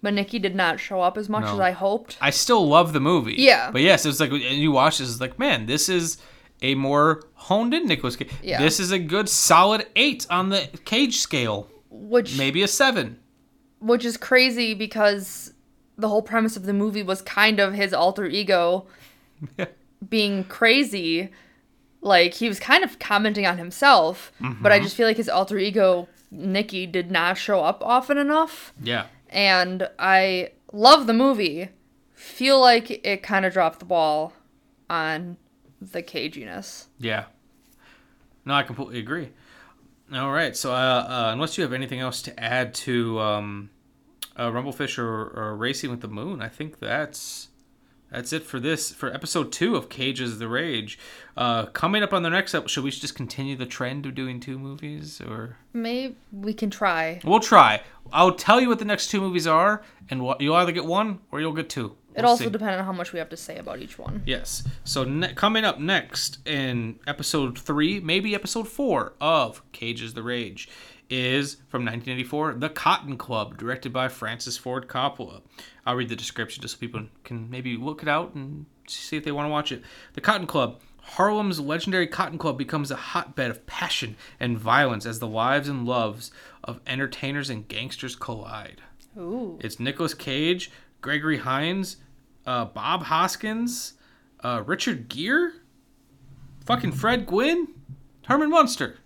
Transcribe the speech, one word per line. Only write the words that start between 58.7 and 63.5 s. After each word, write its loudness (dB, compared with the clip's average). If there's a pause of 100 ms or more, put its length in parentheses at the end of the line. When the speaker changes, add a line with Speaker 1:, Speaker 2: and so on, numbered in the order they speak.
Speaker 2:
what 2
the -8
next -2
two 0
movies -2
are, 2 (300)
and -4
what, -2
you'll 0
either 4
get -4
one -2 (120)
or -4
you'll -4
get -6
two. -8 (180)
Speaker 1:
It -4
Speaker 2:
We'll 6
Speaker 1:
also 2
Speaker 2:
see. -2
Speaker 1:
depends -4
on -4
how -6
much -8
we -8
have -8
to -14
say -14